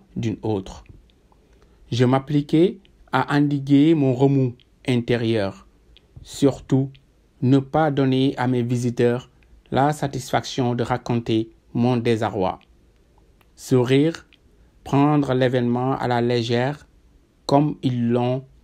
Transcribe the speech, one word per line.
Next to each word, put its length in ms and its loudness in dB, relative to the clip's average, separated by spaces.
d'une 260 -4
autre. 420 -6
Je 140 2
m'appliquais 760 2
à 240 0
endiguer 580 4
mon 200 2
remous 400 2
intérieur. 800 -2
Surtout, 680 0
ne 160 4
pas 320 0
donner 460 0
à 100 -2
mes 160 0
visiteurs 680 -2
la 220 0
satisfaction 840 -4
de 80 -2
raconter 680 -2
mon 220 2
désarroi. 640 -2
Sourire, 720 0
prendre 500 2
l'événement 640 0
à 120 -6
la 120 0
légère, 680 -2
comme 360 0
ils 280 -2
l'ont 340 -4